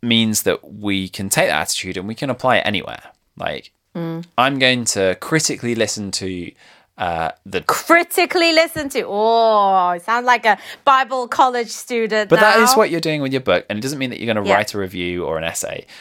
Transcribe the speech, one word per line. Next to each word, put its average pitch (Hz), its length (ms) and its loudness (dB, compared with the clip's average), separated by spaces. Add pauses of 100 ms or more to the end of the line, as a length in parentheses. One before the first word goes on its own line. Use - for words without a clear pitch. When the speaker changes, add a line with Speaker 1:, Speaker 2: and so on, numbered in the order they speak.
Speaker 1:
means 113 420 2
that 82 300 -2
we 101 360 -4
can 98 200 -10
take - 200 0
that 76 120 0
attitude 92 360 -6
and 92 100 -8
we 113 80 -8
can 139 140 -6
apply 123 280 0
it 87 100 2
anywhere. - 360 -6 (340)
Like, - 340 -8 (240)
Speaker 2:
Mm. 165 300 -8 (120)
Speaker 1:
I'm 135 220 0
going 127 240 2
to 95 380 0
critically 143 520 -2
listen 107 380 -2
to 92 400 -8 (460)
uh, 82 320 -4 (160)
the 95 160 -6
Speaker 2:
Critically 339 920 2
listen 311 360 0
to. - 160 -4
Oh, 208 880 4
you 175 60 -4
sound 233 260 -2
like 240 200 2
a 208 120 4 (280)
Bible 262 420 2
college 247 420 2
student 220 600 -2
Speaker 1:
But 175 100 6
that 208 200 6
is 240 120 4
Speaker 2:
now. 269 60 2
Speaker 1:
what 208 120 4
you're 165 120 -2
doing 156 200 -2
with 135 120 -2
your 131 80 0
book, 90 280 2
and 104 80 -4
it 107 40 -6
doesn't 135 180 -6
mean 131 120 -4
that - 80 -10
you're 113 140 -2
gonna 104 140 0
Speaker 2:
Yeah. 95 80 4
Speaker 1:
write 104 180 0
a 107 40 -6
review 90 480 -4
or 80 120 -4
an 80 60 -6
essay, - 420 -8 (160)